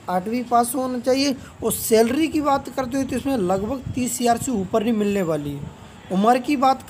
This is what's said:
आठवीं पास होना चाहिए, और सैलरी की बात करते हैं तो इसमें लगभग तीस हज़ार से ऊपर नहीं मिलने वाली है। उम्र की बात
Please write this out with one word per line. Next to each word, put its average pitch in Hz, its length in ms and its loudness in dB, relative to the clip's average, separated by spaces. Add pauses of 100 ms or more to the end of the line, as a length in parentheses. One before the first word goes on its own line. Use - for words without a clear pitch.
आठवीं 202 360 -2
पास 240 300 2
होना 254 240 -2
चाहिए, 262 360 0 (280)
और 220 100 0
सैलरी 233 560 4
की 302 120 0
बात 277 280 0
करते 262 300 -4
हैं 269 100 0
तो 269 80 -4
इसमें 269 200 -2
लगभग 208 460 -2 (120)
तीस 247 260 -4
हज़ार 233 180 2
से 254 140 -4
ऊपर 208 300 0
नहीं 233 100 0
मिलने 202 300 0
वाली 151 280 -2
है। 143 100 -8 (520)
उम्र 220 260 4
की 294 200 0
बात 262 320 2